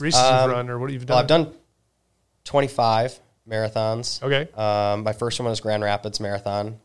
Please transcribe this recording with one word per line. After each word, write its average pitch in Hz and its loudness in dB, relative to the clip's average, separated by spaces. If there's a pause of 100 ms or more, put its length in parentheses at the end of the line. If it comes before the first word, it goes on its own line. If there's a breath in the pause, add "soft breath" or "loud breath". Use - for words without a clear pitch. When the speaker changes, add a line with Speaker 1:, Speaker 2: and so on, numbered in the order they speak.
Speaker 1:
races 143 2
Speaker 2:
Um, 127 6
Speaker 1:
you've 123 0
run 123 -4
or 123 -6
what 131 -6
you've 123 -10
Speaker 2:
well, 123 4
Speaker 1:
done. 156 6
Speaker 2:
I've 151 0
done - -16 (880)
twenty-five 123 0 (300)
marathons. 110 -4
Speaker 1:
Okay. 139 -2
Speaker 2:
Um, 104 0
my 107 -2
first 113 -4
one 120 -2
was 113 -2
Grand 107 -2
Rapids 104 -4
Marathon 101 -6